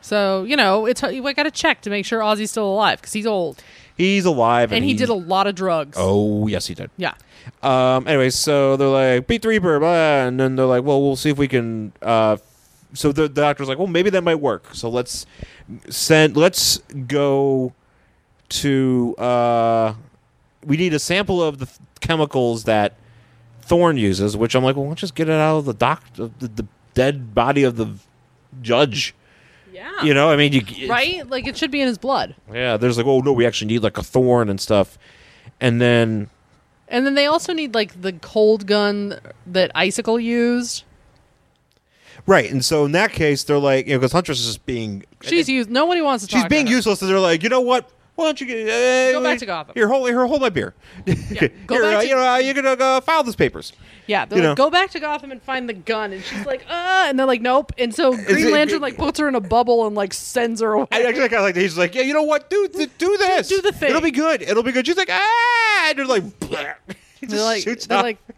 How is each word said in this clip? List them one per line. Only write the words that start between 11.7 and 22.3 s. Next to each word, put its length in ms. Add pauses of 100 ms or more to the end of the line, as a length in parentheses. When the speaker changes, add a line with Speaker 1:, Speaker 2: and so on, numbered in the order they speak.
Speaker 2:
uh, 320
f-, 80 (520)
so 180
the, 120
the 60
doctor's 380
like, 100
"Well, 100
maybe 220
that 140
might 160
work. 340
So 160
let's 380 (600)
send, 460
let's 440 (280)
go 680 (760)
to, 720
uh, 720 (720)
we 120
need 180
a 40
sample 440
of 160
the 80
th-, 100 (220)
chemicals 640